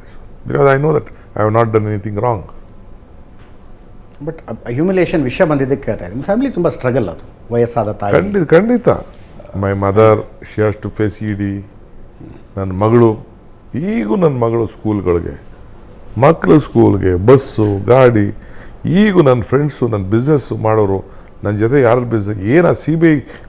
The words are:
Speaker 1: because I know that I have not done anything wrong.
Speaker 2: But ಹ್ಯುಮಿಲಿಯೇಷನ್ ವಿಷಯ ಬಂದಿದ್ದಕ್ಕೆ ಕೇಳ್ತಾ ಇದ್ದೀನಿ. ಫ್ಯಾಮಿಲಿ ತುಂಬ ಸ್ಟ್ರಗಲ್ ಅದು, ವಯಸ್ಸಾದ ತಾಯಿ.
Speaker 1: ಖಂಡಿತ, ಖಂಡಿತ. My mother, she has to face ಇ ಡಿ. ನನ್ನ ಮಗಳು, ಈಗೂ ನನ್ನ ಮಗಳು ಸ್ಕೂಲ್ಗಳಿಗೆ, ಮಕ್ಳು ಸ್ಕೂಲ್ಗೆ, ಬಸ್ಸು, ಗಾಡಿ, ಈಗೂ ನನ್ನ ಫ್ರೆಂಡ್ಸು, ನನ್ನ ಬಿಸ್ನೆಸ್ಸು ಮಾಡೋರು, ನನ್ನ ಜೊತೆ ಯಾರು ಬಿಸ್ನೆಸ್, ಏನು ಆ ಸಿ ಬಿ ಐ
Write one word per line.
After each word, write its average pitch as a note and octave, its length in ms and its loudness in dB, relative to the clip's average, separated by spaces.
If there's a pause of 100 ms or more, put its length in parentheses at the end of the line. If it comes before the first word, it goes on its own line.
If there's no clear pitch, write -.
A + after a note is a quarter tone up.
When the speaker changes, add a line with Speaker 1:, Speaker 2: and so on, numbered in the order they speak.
(480)
Speaker 1:
because C3+ 280 2
I C#3 60 -2
know D#3 160 0
that - 100 -6 (280)
I G#2+ 120 0
have A2+ 140 2
not A2 140 0
done G#2 200 0
anything G#2 280 -6
wrong. A#2 180 -2 (1800)
Speaker 2:
But C3+ 480 -12
ಹ್ಯುಮಿಲಿಯೇಷನ್ E3+ 520 0
ವಿಷಯ B2+ 200 0
ಬಂದಿದ್ದಕ್ಕೆ C#3 420 -2
ಕೇಳ್ತಾ G2 180 -6
ಇದ್ದೀನಿ. G#2 180 -10
ಫ್ಯಾಮಿಲಿ A#3+ 280 -2
ತುಂಬ E3+ 180 -2
ಸ್ಟ್ರಗಲ್ B2 400 -2
ಅದು, - 460 -14
ವಯಸ್ಸಾದ A#2 380 0
ತಾಯಿ. G#2 200 -4
Speaker 1:
ಖಂಡಿತ, F3+ 380 0
ಖಂಡಿತ. A3 380 2 (680)
My G2 180 -2
mother, G2+ 420 4 (260)
she G#2+ 280 -2
has G2 160 -10
to G2+ 140 -10
face G#2+ 240 -4
ಇ G#2+ 100 -4
ಡಿ. G2 360 -6 (840)
ನನ್ನ F#2+ 160 -6
ಮಗಳು, A2 540 2 (480)
ಈಗೂ G#3+ 420 -2
ನನ್ನ D#3+ 200 0
ಮಗಳು A#2 300 -2
ಸ್ಕೂಲ್ಗಳಿಗೆ, F2 720 -4 (800)
ಮಕ್ಳು D#3+ 400 4
ಸ್ಕೂಲ್ಗೆ, G2+ 540 2
ಬಸ್ಸು, G#2 720 2
ಗಾಡಿ, A2+ 540 4 (460)
ಈಗೂ F#3 380 4
ನನ್ನ B2+ 200 4
ಫ್ರೆಂಡ್ಸು, C#3 460 -2
ನನ್ನ G2+ 160 -4
ಬಿಸ್ನೆಸ್ಸು A#2+ 520 0
ಮಾಡೋರು, G#2+ 480 0 (400)
ನನ್ನ G#2 120 -2
ಜೊತೆ A#2 240 2
ಯಾರು B2 200 4
ಬಿಸ್ನೆಸ್, G#2+ 380 -4
ಏನು C#3+ 300 2
ಆ C#3 40 2
ಸಿ D3+ 240 -2
ಬಿ E3 120 2
ಐ D3+ 120 2 (280)